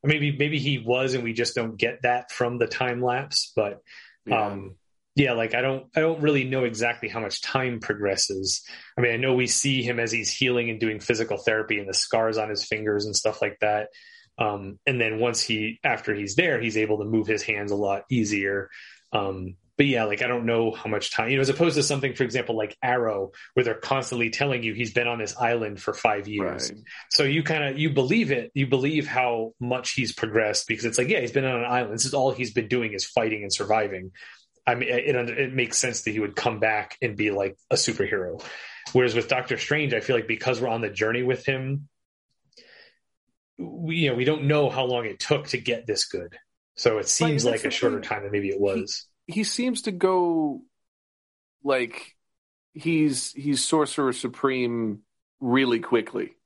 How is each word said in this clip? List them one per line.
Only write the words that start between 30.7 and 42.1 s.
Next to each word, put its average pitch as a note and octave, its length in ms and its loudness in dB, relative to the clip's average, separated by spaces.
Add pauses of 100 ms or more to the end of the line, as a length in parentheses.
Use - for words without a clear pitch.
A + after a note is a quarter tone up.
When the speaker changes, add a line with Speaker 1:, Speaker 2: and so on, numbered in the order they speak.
Speaker 1:
it's A2 100 -2
like, B2+ 120 2
yeah, F#3+ 120 2
he's B2 120 -4
been C3+ 120 2
on B2+ 160 0
an A#2+ 100 -2
island. B2 220 0
This A2+ 140 0
is C3 80 -4
all C3 180 2
he's A#2 220 -6
been A2+ 140 0
doing A2+ 260 0
is F#2+ 100 -4
fighting A2 380 0
and G2 100 -4
surviving. G2 600 -2 (540)
I A#2+ 100 2
mean, B2 140 -2
it, B2 260 2
it B2 360 -2
makes B2 240 0
sense A#2+ 260 -2
that A2 100 -2
he G#2+ 80 0
would G2+ 160 -2
come A2 240 0
back G#2+ 420 0
and G#2+ 140 -2
be, G#2 160 0
like, G2 240 -2 (120)
a - 60 2
superhero. F#2+ 640 -2 (520)
Whereas B2 220 6
with A#2 120 2
Doctor B2+ 320 -2
Strange, D3 340 0
I A2+ 80 0
feel B2+ 140 0
like A2+ 140 0
because A2+ 320 0
we're B2+ 80 0
on A#2 140 -2
the G#2+ 80 -2
journey A2 340 0
with B2 200 0
him, C3+ 440 -2 (1700)